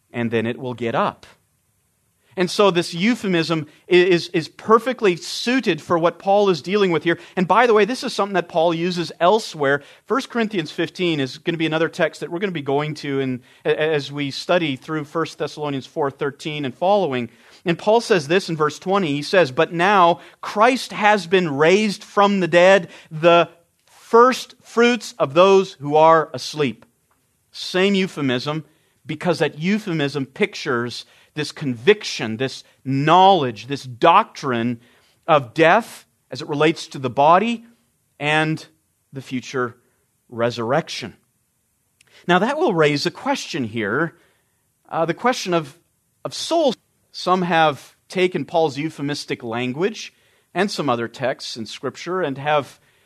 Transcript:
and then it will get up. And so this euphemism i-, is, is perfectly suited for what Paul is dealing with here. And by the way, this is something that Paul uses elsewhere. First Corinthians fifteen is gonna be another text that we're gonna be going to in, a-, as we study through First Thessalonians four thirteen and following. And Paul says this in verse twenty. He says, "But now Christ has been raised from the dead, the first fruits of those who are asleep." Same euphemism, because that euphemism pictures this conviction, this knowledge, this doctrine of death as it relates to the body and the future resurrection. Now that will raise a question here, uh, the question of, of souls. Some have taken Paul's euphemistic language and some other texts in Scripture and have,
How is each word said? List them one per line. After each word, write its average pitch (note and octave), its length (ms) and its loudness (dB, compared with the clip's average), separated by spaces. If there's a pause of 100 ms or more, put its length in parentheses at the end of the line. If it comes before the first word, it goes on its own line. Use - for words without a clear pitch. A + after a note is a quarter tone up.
(120)
and A#2 180 -4
then A2+ 160 0
it A#2 140 -6
will B2 160 -10
get A#2 180 -6
up. D#3+ 320 -4 (1120)
And F3+ 140 -2
so G3+ 220 4
this E3+ 240 -2
euphemism E3+ 720 -2 (200)
i-, F#3 60 -2
is, F3+ 360 4
is D#3+ 180 -4
perfectly A3+ 680 0
suited A#3 640 -2
for F3 200 -2
what E3+ 180 0
Paul G3 320 2
is D#3 140 0
dealing G3 260 2
with D#3+ 140 0
here. E3+ 160 0 (160)
And F3 120 0
by A3 200 6
the G#3+ 80 4
way, G#3+ 100 4
this B3+ 180 -6
is B3+ 80 -6
something G3+ 220 -4
that F3 160 -2
Paul E3+ 240 0
uses E3+ 460 -4
elsewhere. D#3+ 640 0 (240)
First G#3+ 240 -4
Corinthians G#3+ 400 -4
fifteen E3+ 480 -4
is C3 180 -6
gonna E3+ 220 -4
be D#3+ 80 0
another D#3+ 220 0
text D#3+ 320 -4
that E3+ 100 -10
we're E3+ 80 -6
gonna G3 120 -6
be D#3 120 -8
going D3 320 -2
to C#3 240 -6
in, B2+ 240 -4 (200)
a-, D3+ 160 0
as D3+ 320 -2
we C#3+ 200 -6
study E3+ 440 -2
through D#3 280 -8
First D#3 340 -6
Thessalonians C#3+ 480 -6
four C#3+ 240 -4
thirteen D3 560 -6
and B2+ 80 -6
following. E3 560 0 (360)
And F3 120 0
Paul A3 240 2
says F3 260 0
this F3+ 220 0
in D#3+ 80 -4
verse D3+ 220 -2
twenty. F#3 340 0
He C#3+ 80 -4
says, D#3+ 300 2
"But D#3+ 200 0
now F3 480 4 (220)
Christ A#3 500 0
has G3 360 0
been E3+ 280 0
raised F#3 480 4
from G3+ 360 2
the F3 80 0
dead, F3 420 6 (220)
the E3+ 400 4 (340)
first - 800 2
fruits A#3+ 560 0
of C#3+ 160 0
those F#3+ 380 6
who C#3+ 220 -4
are D#3 380 4
asleep." C3 500 -6 (680)
Same F#3+ 420 -2
euphemism, D3+ 720 -2 (400)
because D#3 320 -2
that D3 220 -2
euphemism D#3+ 640 -2
pictures B2+ 800 -4 (300)
this D3 160 -6
conviction, B2+ 840 -2
this A#2+ 260 -6 (220)
knowledge, C#3+ 800 4
this C3+ 180 -8
doctrine B2+ 960 2 (460)
of C#3 300 0
death F3 500 2 (240)
as B2+ 140 -12
it - 40 -16
relates D#3 380 0
to - 140 -14
the C3 100 -4
body F#3 560 2 (540)
and D#3 480 -2 (440)
the C3+ 100 -14
future B2 540 -6 (540)
resurrection. A#2 840 -4 (1120)
Now F3 100 4
that B3 220 0
will D#4 160 2
raise D3 320 2
a E3+ 40 -4
question B3 520 -6
here, A2+ 520 -4 (720)
uh, E3 180 -2
the E3 100 -4
question A#3 400 -2
of, D3+ 240 -4 (440)
of C#3+ 120 -10
souls. D#4 420 0 (340)
Some F#3 300 -2
have E3 540 0 (140)
taken F3+ 360 -2
Paul's D#3+ 320 -2
euphemistic D3 680 -6
language B2+ 680 -6 (400)
and G3+ 160 -2
some E3 180 -6
other A#2 200 -2
texts - 500 -8
in A2+ 80 -10
Scripture E3+ 560 -8
and C#3+ 160 -4
have, D3+ 420 -4 (260)